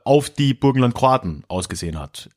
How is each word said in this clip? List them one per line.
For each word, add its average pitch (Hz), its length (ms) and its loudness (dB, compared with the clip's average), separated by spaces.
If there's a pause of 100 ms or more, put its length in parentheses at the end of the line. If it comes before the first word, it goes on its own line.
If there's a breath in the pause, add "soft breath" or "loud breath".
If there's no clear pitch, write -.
auf 139 260 2
die 139 240 0
Burgenland-Kroaten 127 920 0
ausgesehen 85 520 -6
hat. - 360 -16